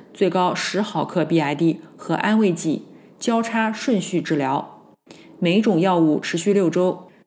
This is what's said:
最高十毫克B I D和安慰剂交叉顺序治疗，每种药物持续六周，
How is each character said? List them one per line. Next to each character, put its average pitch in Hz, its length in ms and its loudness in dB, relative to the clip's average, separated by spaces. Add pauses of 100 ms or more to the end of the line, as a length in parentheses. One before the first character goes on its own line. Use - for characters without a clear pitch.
(140)
最 185 160 0
高 180 240 0
十 - 280 -4
毫 170 240 -4
克 190 180 -2
B 165 160 2
I 147 160 0
D 165 240 0 (160)
和 - 200 -6
安 214 220 0
慰 208 140 4
剂 165 320 -2 (340)
交 226 240 0
叉 226 300 -2
顺 220 300 -2
序 165 200 -2
治 156 140 -2
疗， 139 460 -4 (580)
每 180 220 2
种 208 180 2
药 185 180 4
物 160 220 4
持 - 180 -6
续 196 160 0
六 190 160 2
周， 180 400 -2 (180)